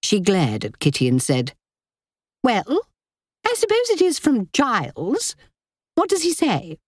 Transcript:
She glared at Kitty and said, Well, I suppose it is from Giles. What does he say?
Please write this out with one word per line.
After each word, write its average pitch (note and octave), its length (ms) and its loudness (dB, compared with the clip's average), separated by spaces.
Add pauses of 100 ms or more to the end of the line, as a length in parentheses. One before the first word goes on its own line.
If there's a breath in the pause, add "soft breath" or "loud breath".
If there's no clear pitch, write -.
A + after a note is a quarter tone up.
She - 160 0
glared F3 460 0
at - 140 -10
Kitty C#3 280 0
and B2+ 140 2
said, B2+ 320 -2 (880)
Well, B3 380 0 (640)
I A#4 100 0
suppose A4+ 340 0
it G4 120 2
is F4+ 180 2
from B3 340 0
Giles. A3+ 800 -2 (600 soft breath)
What F#4 140 2
does F#4 140 0
he E4+ 80 0
say? E3+ 460 -2 (100)